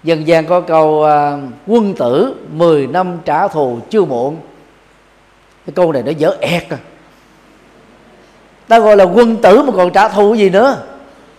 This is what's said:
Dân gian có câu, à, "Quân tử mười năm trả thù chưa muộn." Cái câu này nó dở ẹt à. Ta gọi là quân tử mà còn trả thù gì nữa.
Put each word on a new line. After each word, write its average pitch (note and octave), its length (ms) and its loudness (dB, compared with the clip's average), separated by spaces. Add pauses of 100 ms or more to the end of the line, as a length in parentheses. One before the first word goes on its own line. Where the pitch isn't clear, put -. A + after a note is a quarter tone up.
Dân D#3 240 -2
gian D#3+ 180 2
có F3+ 160 0
câu, D#3 420 0
à, D3 340 0 (300)
"Quân G#3 260 0
tử D3 420 -2 (180)
mười D3+ 340 0
năm F3 380 -4
trả E3 220 -2
thù C3+ 320 -4 (100)
chưa G#3 160 0
muộn." C3+ 320 -6 (1300)
Cái D3+ 100 -14
câu F3 160 0
này B2+ 120 -4
nó C3 80 -4
dở D#3+ 300 -2
ẹt E3+ 280 -6
à. D3 80 -10 (1900)
Ta A3+ 120 4
gọi G#3+ 180 4
là G3 60 6
quân A3 380 2
tử G#3+ 220 6
mà B3+ 120 -2
còn F3+ 180 0
trả G3 160 2
thù G#3 240 2
gì G#3 160 2
nữa. A3 280 2 (600)